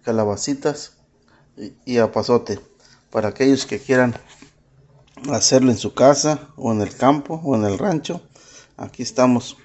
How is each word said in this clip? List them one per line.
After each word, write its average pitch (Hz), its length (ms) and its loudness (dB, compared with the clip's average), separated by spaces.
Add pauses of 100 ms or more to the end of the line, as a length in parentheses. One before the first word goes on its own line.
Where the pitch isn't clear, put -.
calabacitas 113 960 -4 (640)
y, 107 160 -16 (100)
y 123 140 -2
apazote. 113 600 0 (520)
Para 104 180 -2
aquellos 135 380 2
que 104 120 -8
quieran 123 360 0 (1160)
hacerlo 131 400 4
en 113 60 2
su 101 160 -6
casa 143 640 2
o 120 160 -4
en 107 80 0
el 98 160 -4
campo 147 480 0
o 139 120 0
en 107 100 0
el 98 100 -2
rancho, 175 460 -4 (560)
aquí - 240 -14
estamos 123 640 0